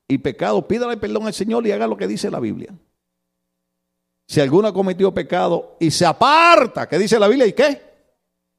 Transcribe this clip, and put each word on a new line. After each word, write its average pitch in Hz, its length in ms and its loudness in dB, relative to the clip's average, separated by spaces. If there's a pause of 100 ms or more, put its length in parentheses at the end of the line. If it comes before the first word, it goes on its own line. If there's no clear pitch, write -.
y 135 100 0
pecados, 165 460 -4
pídale 233 320 -4
perdón 214 300 -6
al 214 80 -8
Señor 226 320 -4
y 202 60 0
haga 208 140 -2
lo 220 100 -4
que 196 100 -6
dice 202 240 -6
la 160 100 -6
Biblia. 107 340 -8 (1500)
Si - 140 0
alguno 160 280 2
ha 202 40 -6
cometido 190 400 -2
pecado 180 680 -4
y 160 120 0
se - 160 0
aparta, 277 840 4
¿qué 147 100 -2
dice 208 200 2
la 202 100 4
Biblia? 254 180 4
¿Y 190 60 0
qué? 285 300 0 (760)